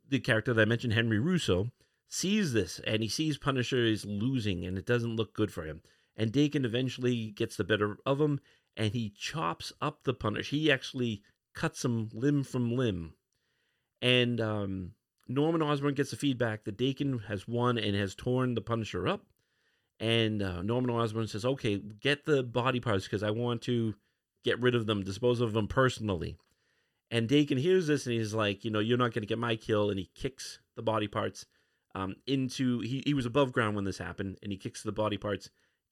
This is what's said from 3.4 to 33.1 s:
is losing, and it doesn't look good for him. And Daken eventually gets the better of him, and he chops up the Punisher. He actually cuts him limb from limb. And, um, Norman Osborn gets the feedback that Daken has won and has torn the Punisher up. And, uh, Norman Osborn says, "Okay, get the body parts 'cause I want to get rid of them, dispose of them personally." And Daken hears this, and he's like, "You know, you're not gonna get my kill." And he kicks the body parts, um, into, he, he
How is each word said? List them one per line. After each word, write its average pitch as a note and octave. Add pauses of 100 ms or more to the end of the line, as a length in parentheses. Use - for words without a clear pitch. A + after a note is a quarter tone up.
is G#2+
losing, G#2
and F#2
it F#2+
doesn't A#2
look A2
good G#2
for E2
him. D#2 (340)
And A2
Daken C#3+
eventually B2
gets A2
the G#2+
better G#2
of C#3
him, D3 (360)
and G#2+
he A2+
chops -
up C#3+
the C3+
Punisher. A2
He D3+
actually B2 (320)
cuts -
him A2+
limb C#3
from B2
limb. F2+ (840)
And, A#2+
um, G2+ (380)
Norman D#3
Osborn C#3+
gets C#3
the A#2
feedback A#2+
that G#2
Daken C3
has G#2
won A#2+
and G#2
has G2+
torn B2+
the A2
Punisher G#2+
up. G3 (720)
And, A2
uh, F2+
Norman A#2+
Osborn A2+
says, G#2+
"Okay, B2
get G#2+
the C#3
body B2
parts G2+
'cause G2+
I G#2
want A#2+
to A#2 (480)
get A#2
rid B2
of A2+
them, G#2
dispose A#2
of A2+
them G#2
personally." G#2 (760)
And A#2
Daken C#3+
hears F3+
this, D3
and A#2+
he's A2
like, G2+
"You A2
know, G#2+
you're A#2
not A#2+
gonna G#2+
get A2+
my A#2
kill." G#2
And F#2+
he F2+
kicks - (160)
the A#2+
body A2
parts, G#2 (480)
um, F#2+ (100)
into, B2+
he, A#2+
he D3